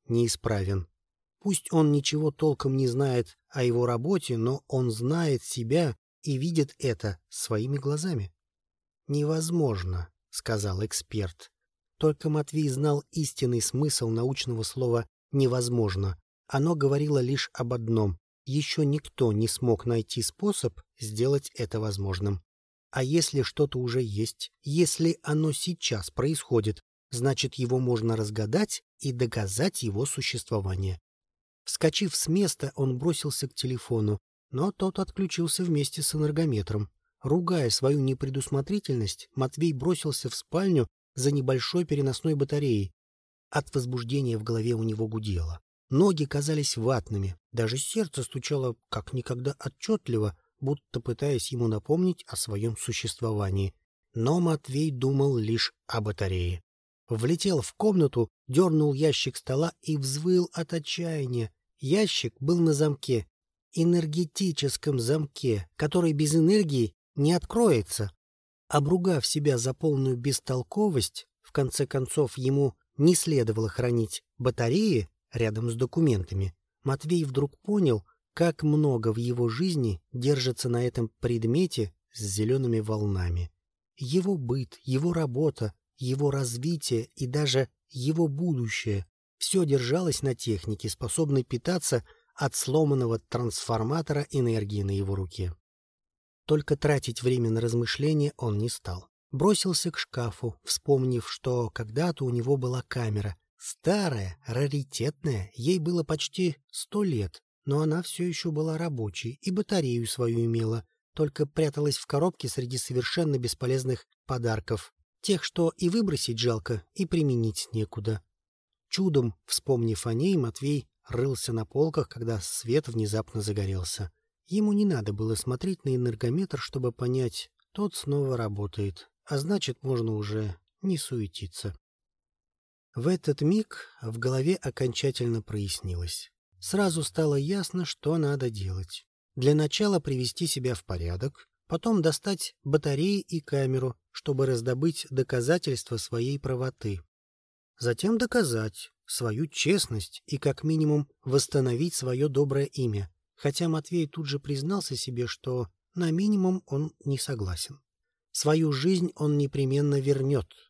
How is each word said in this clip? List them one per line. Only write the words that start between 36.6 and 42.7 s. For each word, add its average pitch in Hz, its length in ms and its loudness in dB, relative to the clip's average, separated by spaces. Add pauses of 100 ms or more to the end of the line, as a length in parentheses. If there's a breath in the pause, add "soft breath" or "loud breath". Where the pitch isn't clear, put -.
Ругая 165 480 2
свою 139 300 2
непредусмотрительность, 135 1400 -2
Матвей 147 380 0
бросился 139 560 -2
в - 60 -6
спальню 165 520 2 (260)
за 135 180 2
небольшой 135 540 2
переносной 143 480 0
батареей. 135 580 2 (600)